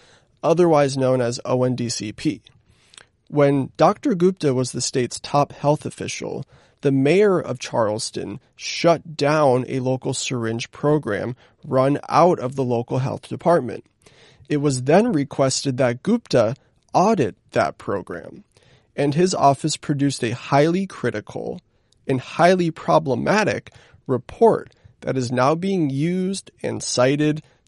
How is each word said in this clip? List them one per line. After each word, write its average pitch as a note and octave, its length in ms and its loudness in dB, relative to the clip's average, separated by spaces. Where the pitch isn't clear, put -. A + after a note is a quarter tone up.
otherwise D3+ 560 4
known B2+ 240 2
as A#2+ 220 -4
O B2+ 200 0
N B2+ 100 0
D A#2+ 140 -4
C G#2+ 240 -8
P. - 300 -4
When C#3+ 500 2
Doctor G3+ 360 2
Gupta F3 380 0
was B2 200 -2
the B2+ 100 -6
state's - 360 -4
top - 340 0
health D3 340 0
official, - 580 -10
the C#3+ 100 2
mayor E3+ 480 2
of B2+ 180 -6
Charleston G#2+ 800 -4
shut - 640 -2
down C#3 500 2
a C3+ 140 -4
local C3 340 -4
syringe A2+ 560 -6
program B2 640 -2
run C3 340 2
out E3 300 4
of B2+ 160 -6
the C#3 80 -2
local B2 360 -2
health A#2 300 -6
department. C3 560 -2
It D3 100 0
was C3+ 260 -2
then G3+ 280 4
requested C3+ 680 -2
that B2 260 0
Gupta B2+ 500 2
audit F3 400 2
that G2+ 280 -2
program, - 680 -8
and C#3+ 200 0
his F#3 200 2
office C#3+ 420 2
produced C#3+ 460 -2
a A2+ 120 -2
highly E3+ 520 0
critical A2+ 720 -8
and C3 140 -2
highly F3 500 2
problematic D#3 1040 0
report - 680 0
that C3+ 160 -4
is B2 160 -4
now C3 220 2
being E3+ 360 -2
used F3+ 600 -4
and A2+ 200 -4
cited D3 600 0